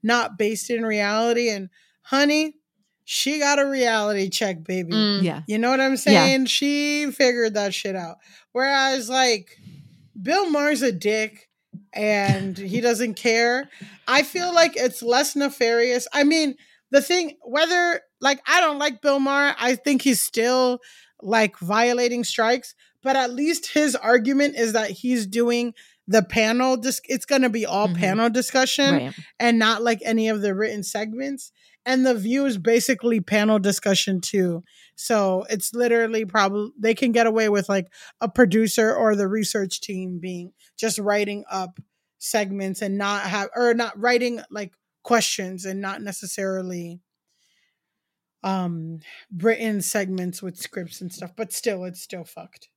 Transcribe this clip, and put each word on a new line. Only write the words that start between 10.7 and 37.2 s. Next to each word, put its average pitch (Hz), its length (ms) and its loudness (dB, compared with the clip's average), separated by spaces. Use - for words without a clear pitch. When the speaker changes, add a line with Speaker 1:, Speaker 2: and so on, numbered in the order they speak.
Speaker 1:
a 254 80 2
dick 214 580 -4
and 196 640 0
he 196 240 -4
Speaker 3:
<laughs> 233 80 2
Speaker 1:
doesn't 233 260 -2
care. 240 540 0
I 262 160 4
feel 349 300 -4
like 339 240 4
it's 247 240 -2
less 247 340 0
nefarious. 240 760 0
I 285 120 4
mean, 302 300 2
the 277 100 6
thing, 330 400 -2
whether, 339 600 0
like, 269 260 2
I 339 140 4
don't 294 180 0
like 285 220 -2
Bill 277 180 2
Maher. 277 400 2
I 247 160 0
think 277 280 0
he's 254 180 2
still, 247 580 0
like, 214 380 0
violating 240 640 0
strikes, 240 520 -2
but 269 140 0
at 254 180 0
least 302 340 -2
his 302 280 2
argument 262 640 2
is 226 160 0
that 220 160 0
he's 233 360 -2
doing 233 480 0
the 214 160 4
panel 240 520 2
dis-, 247 320 -4
it's 262 180 -6
gonna 262 240 2
be 220 160 -2
all 202 220 0
Speaker 3:
Mm-hmm. 180 100 0
Speaker 1:
panel 208 320 2
discussion 262 680 2
Speaker 3:
Right. 127 180 -2
Speaker 1:
and 233 200 4
not, 220 240 2
like, 233 200 2
any 220 240 0
of 214 140 0
the 202 140 0
written 214 280 -4
segments. 233 680 -8
And 254 200 2
The 254 100 4
View 240 300 0
is 240 120 0
basically 226 640 2
panel 214 380 2
discussion 196 600 0
too. 175 440 -2
So 196 540 0
it's 214 240 -4
literally 233 520 2
probably, 208 520 0
they 226 180 2
can 247 180 0
get 233 140 4